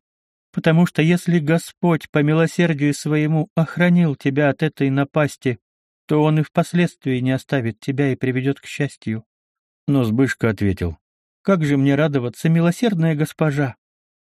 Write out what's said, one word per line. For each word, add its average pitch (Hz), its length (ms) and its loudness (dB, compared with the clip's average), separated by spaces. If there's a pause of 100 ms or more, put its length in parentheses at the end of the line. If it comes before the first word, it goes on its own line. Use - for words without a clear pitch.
(520)
потому 170 340 2
что - 160 0
если 170 380 2
Господь 160 720 -2
по 151 120 0
милосердию 156 720 0
своему 151 640 -2
охранил 170 580 2
тебя 143 360 0
от 135 120 -4
этой 143 280 -2
напасти, 139 680 -2 (480)
то 151 180 2
он 156 160 2
и - 20 2
впоследствии 160 760 -2
не 127 100 0
оставит 127 480 -4
тебя 139 320 -2
и 127 60 -2
приведёт 131 420 -2
к - 80 -20
счастью". 113 580 -8 (600)
Но 139 160 2
Збышка 117 480 0
ответил: 92 480 -2 (440)
"Как 185 220 0
же 143 120 0
мне 139 180 2
радоваться, 139 540 -2
милосердная 165 640 0
госпожа? 147 640 -2 (500)